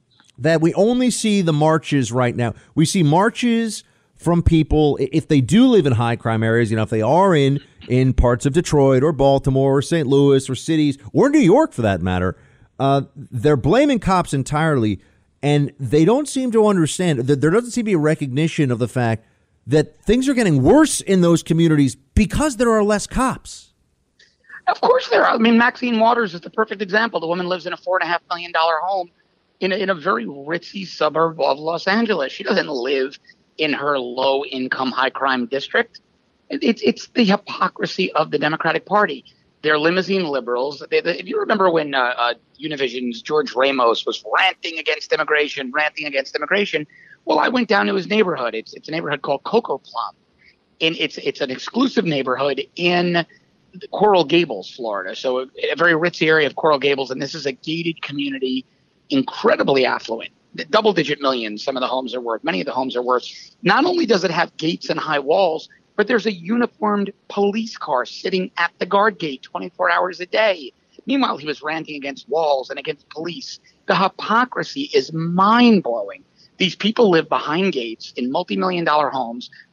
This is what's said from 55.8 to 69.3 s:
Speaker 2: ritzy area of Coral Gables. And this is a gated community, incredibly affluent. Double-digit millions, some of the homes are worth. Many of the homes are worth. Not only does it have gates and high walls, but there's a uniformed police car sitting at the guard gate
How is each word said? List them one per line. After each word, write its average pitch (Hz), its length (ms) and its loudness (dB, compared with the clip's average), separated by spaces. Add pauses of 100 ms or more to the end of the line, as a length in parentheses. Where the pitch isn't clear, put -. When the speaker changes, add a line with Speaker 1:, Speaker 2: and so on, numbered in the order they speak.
Speaker 2:
ritzy 165 340 0
area 156 180 4
of 127 80 -4
Coral 156 240 2
Gables. 135 320 0
And 131 100 -8
this 139 140 -8
is 147 120 -6
a 139 60 -4
gated 160 500 -6
community, 135 640 -6 (460)
incredibly 139 760 0
affluent. 117 460 -6 (400)
Double-digit 175 500 0
millions, 117 440 -4
some 131 120 -4
of 127 40 -6
the 127 80 -2
homes 123 260 -6
are 127 60 -6
worth. 117 240 -6
Many 180 160 -4
of 156 60 -6
the 131 60 -8
homes 131 220 -4
are 123 80 -4
worth. 123 240 -2 (360)
Not 220 220 2
only 349 220 0
does 202 160 2
it 180 80 0
have 165 260 -4
gates 170 320 -4
and 151 120 -2
high 151 180 -2
walls, 156 500 0 (280)
but 208 100 2
there's 214 200 0
a 220 60 -2
uniformed 202 800 -2 (140)
police 208 500 -2
car 127 280 -2
sitting 185 520 -4
at 170 220 -2
the - 80 -6
guard 202 320 2
gate 143 240 -8